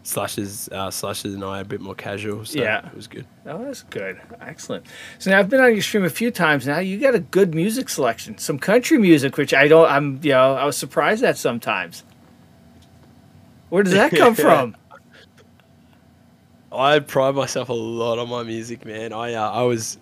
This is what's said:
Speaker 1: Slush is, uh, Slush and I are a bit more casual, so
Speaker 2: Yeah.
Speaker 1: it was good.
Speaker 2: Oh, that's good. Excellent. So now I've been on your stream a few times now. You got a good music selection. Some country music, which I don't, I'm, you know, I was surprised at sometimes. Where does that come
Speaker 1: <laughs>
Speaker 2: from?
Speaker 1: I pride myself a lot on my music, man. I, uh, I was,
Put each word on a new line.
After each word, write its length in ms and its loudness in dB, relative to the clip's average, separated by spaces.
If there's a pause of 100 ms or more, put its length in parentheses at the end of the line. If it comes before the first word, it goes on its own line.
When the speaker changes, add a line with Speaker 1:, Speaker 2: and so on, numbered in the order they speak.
Speaker 1:
Slush 380 -8
is, 320 -10
uh, 180 -8
Slush 360 -8
and 180 -8
I 160 -8
are 20 -10
a 40 -12
bit 160 -10
more 120 -14
casual, 520 -10
so 140 -8
Speaker 2:
Yeah. 280 -4
Speaker 1:
it 80 -20
was 100 -18
good. 200 -16 (200)
Speaker 2:
Oh, 180 -12
that's 200 -14
good. 360 -12 (220)
Excellent. 440 -14 (340)
So 100 -4
now 100 4
I've 100 2
been 100 2
on 140 6
your 100 0
stream 200 0
a 60 0
few 220 -4
times 340 0
now. 140 -2
You 200 -6
got 160 2
a 40 2
good 340 0
music 360 -2
selection. 500 -4
Some 180 -6
country 400 2
music, 400 6
which 160 0
I 140 6
don't, 240 8
I'm, 320 0
you 80 2
know, 240 4
I 100 -4
was 120 -2
surprised 460 0
at 140 2
sometimes. 680 -6 (1700)
Where 140 2
does 100 2
that 180 4
come 240 6
Speaker 1:
<laughs> 100 0
Speaker 2:
from? 300 4 (2000)
Speaker 1:
I 280 2
pride 340 0
myself 360 -4
a 40 -2
lot 460 -4
on 100 -6
my 140 -6
music, 420 -10
man. 260 -10
I, 220 -8
uh, 180 -2
I 120 -2
was, 380 -2